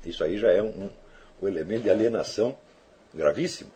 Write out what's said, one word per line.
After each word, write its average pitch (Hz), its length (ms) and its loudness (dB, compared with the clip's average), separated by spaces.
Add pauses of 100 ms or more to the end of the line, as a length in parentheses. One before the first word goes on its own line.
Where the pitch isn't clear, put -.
Isso 85 200 -6
aí 87 160 -2
já 107 120 6
é 98 120 4
um, 107 220 -6
um, 95 40 -8 (540)
um 98 40 0
elemento 98 360 -4
de 104 80 4
alienação 110 640 0 (560)
gravíssimo 151 640 -2